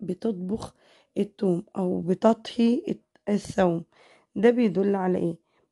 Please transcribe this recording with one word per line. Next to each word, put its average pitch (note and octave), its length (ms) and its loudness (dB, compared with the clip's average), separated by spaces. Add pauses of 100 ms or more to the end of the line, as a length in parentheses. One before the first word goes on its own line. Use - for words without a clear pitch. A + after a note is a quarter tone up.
بتطبخ F#3 720 -6 (440)
الثوم G3 460 0 (140)
أو F#3 240 -2
بتطهي A3 840 2
الت-، - 300 -10 (120)
الثوم، F#3 540 0 (520)
ده G3+ 140 4
بيدل G3+ 460 2
على F#3 220 0
إيه؟ E3+ 200 -2 (340)